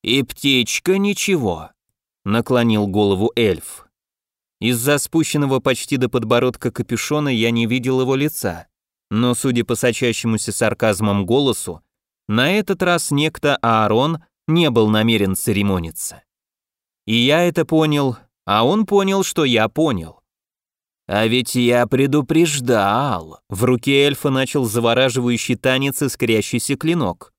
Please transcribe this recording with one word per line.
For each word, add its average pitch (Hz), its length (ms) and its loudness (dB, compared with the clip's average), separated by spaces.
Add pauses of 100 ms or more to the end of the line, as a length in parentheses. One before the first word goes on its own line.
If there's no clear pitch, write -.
"И 127 200 0
птичка 135 720 -2
ничего", 160 720 -2 (540)
наклонил 113 600 0
голову 98 480 2
эльф. 101 520 -2 (720)
Из-за 123 380 0
спущенного 143 640 0
почти 135 360 -2
до 127 140 0
подбородка 120 600 0
капюшона 147 580 -4
я 117 220 0
не 117 140 0
видел 127 360 0
его 131 140 0
лица, 135 520 -4 (420)
но, 120 240 0
судя 120 300 0
по 117 120 -2
сочащемуся 113 760 -2
сарказмом 101 760 0
голосу, 113 560 0 (460)
на 123 240 0
этот 196 320 -2
раз 175 280 0
некто 147 500 0
Аарон 117 580 2 (280)
не 160 220 2
был 110 200 4
намерен 107 460 2
церемониться. 95 880 -4 (840)
И 113 100 0
я 139 280 4
это 170 220 0
понял, 147 520 0 (280)
а 104 200 2
он 202 200 2
понял, 196 380 2
что 160 220 0
я 113 240 2
понял. 107 500 -4 (920)
"А 107 140 0
ведь 117 300 0
я 120 320 2
предупреждал". 127 1500 0 (100)
В 101 140 -4
руке 139 420 2
эльфа 143 240 -2
начал 131 360 0
завораживающий 120 880 0
танец 131 480 -2
искрящийся 117 720 -2
клинок. 151 640 -4